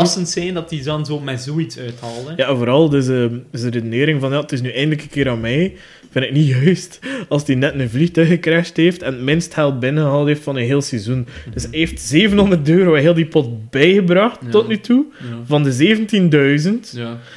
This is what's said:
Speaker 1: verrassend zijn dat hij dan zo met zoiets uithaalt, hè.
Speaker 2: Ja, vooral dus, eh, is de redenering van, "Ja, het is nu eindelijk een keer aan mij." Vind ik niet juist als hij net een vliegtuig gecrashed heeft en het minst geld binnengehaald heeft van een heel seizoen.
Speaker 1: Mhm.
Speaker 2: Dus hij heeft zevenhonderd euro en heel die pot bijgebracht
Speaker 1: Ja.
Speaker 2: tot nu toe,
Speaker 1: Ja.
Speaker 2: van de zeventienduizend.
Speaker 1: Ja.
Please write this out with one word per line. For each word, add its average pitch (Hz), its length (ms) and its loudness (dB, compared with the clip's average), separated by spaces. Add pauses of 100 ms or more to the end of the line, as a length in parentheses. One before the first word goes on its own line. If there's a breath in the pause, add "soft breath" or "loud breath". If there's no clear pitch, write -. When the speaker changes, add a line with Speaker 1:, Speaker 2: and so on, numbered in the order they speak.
Speaker 1:
verrassend 175 220 -4
zijn 180 240 -4
dat 170 160 -6
hij 151 140 -6
dan 151 220 -4
zo 147 140 -6
met 131 220 -8
zoiets 143 380 -6
uithaalt, 120 480 -10
hè. 156 80 -12
Speaker 2:
Ja, 131 200 0
vooral 127 340 4
dus, 139 180 0
eh, 127 160 0 (280)
is 117 100 -8
de 120 80 -2
redenering 123 520 -2
van, 135 100 -2
"Ja, 143 100 0
het 147 100 -8
is 131 100 -4
nu 127 100 -6
eindelijk 151 300 -2
een - 80 -16
keer 139 200 -2
aan 117 120 -4
mij." 143 340 -2 (360 loud breath)
Vind 175 140 -2
ik 113 60 -6
niet 147 160 2
juist 139 520 0 (280 loud breath)
als 147 200 -2
hij 135 80 2
net 139 180 0
een 131 160 -4
vliegtuig 160 380 2
gecrashed 170 500 0
heeft 175 240 2
en 131 120 -4
het 123 80 -8
minst 156 320 -2
geld 143 260 0
binnengehaald 143 480 0
heeft 147 160 0
van 139 120 -4
een 123 100 -2
heel 139 160 0
seizoen. 123 380 -4
Speaker 1:
Mhm. 117 340 -12
Speaker 2:
Dus 104 100 -8
hij 120 160 -8
heeft 170 220 -2
zevenhonderd 185 680 4
euro 175 260 6
en 143 60 4
heel 165 120 6
die 165 120 2
pot 120 440 -2
bijgebracht 180 760 2
Speaker 1:
Ja. 120 40 -10
Speaker 2:
tot 208 180 2
nu 220 120 -2
toe, 254 320 2
Speaker 1:
Ja. 120 340 -12
Speaker 2:
van 147 180 2
de 139 80 2
zeventienduizend. 175 1200 2
Speaker 1:
Ja. 117 220 -10 (200 loud breath)